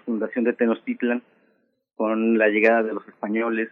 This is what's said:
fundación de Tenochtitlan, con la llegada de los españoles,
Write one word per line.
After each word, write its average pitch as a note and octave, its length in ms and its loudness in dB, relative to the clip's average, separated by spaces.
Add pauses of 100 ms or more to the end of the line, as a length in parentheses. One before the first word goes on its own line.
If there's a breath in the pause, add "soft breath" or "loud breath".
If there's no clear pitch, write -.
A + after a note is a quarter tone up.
fundación A2 380 -4
de A#2+ 100 2
Tenochtitlan, A#2+ 680 -2 (720)
con A2 440 0
la G#2+ 80 6
llegada A2 340 4
de A2 120 -4
los G2+ 140 -8
españoles, A2+ 640 -4